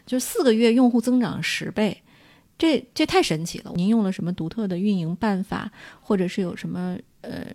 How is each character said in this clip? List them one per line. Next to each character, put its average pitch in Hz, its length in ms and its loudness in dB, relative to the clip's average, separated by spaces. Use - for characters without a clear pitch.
就 247 120 -2
四 311 240 -2
个 262 120 6
月 226 180 4
用 247 180 6
户 233 120 2
增 247 180 2
长 185 240 -2
十 - 260 -4
倍， 208 320 -2
这， 320 360 2
这 311 120 2
太 370 160 4
神 160 240 0
奇 - 140 -8
了。 - 160 -16
您 180 140 2
用 226 140 4
了 190 80 0
什 - 120 -6
么 175 80 -2
独 165 160 -4
特 220 180 -6
的 185 140 -2
运 202 180 2
营 165 160 -2
办 196 300 -2
法， - 260 -8
或 - 160 -2
者 185 100 2
是 185 140 -4
有 175 160 -4
什 - 140 -10
么， 180 280 -6
呃， - 340 -12